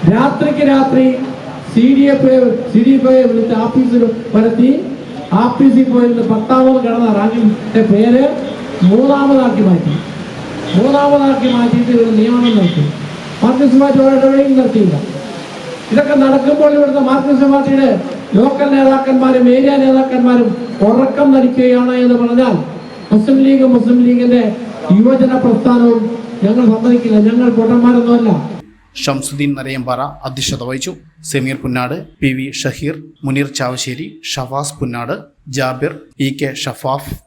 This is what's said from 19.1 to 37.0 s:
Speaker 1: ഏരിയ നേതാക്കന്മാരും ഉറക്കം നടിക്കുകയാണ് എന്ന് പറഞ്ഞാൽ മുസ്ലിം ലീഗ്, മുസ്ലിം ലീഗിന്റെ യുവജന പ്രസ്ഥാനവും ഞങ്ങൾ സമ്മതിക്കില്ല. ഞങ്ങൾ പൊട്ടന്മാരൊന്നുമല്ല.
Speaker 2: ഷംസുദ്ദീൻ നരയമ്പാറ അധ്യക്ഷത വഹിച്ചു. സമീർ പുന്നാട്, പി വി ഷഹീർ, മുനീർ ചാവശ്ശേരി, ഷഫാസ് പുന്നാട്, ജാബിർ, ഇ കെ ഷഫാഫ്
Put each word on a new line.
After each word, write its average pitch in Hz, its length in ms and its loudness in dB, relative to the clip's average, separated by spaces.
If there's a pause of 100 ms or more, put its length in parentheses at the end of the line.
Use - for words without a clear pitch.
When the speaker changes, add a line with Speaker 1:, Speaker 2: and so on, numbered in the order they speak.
Speaker 1:
ഏരിയ 277 180 2 (100)
നേതാക്കന്മാരും 254 640 2 (400)
ഉറക്കം 262 480 2
നടിക്കുകയാണ് 247 580 2 (100)
എന്ന് 247 180 4
പറഞ്ഞാൽ 240 340 0 (560)
മുസ്ലിം 269 340 4
ലീഗ്, 269 200 4 (100)
മുസ്ലിം 240 300 2
ലീഗിന്റെ 240 380 2 (500)
യുവജന 254 440 4
പ്രസ്ഥാനവും 233 680 2 (400)
ഞങ്ങൾ 233 220 2
സമ്മതിക്കില്ല. 226 540 2
ഞങ്ങൾ 233 300 2
പൊട്ടന്മാരൊന്നുമല്ല. 233 800 2 (680)
Speaker 2:
ഷംസുദ്ദീൻ 139 600 -6
നരയമ്പാറ 127 460 -8 (260)
അധ്യക്ഷത 127 360 -8
വഹിച്ചു. 131 280 -10 (300)
സമീർ 131 340 -6
പുന്നാട്, 127 400 -6 (240)
പി 139 140 -2
വി 131 180 -8
ഷഹീർ, 143 440 -8 (280)
മുനീർ 139 240 -4
ചാവശ്ശേരി, 127 600 -10 (160)
ഷഫാസ് 139 560 -10
പുന്നാട്, 120 360 -8 (340)
ജാബിർ, 131 440 -6 (260)
ഇ 135 180 -2
കെ 139 160 -6
ഷഫാഫ് 131 580 -10 (160)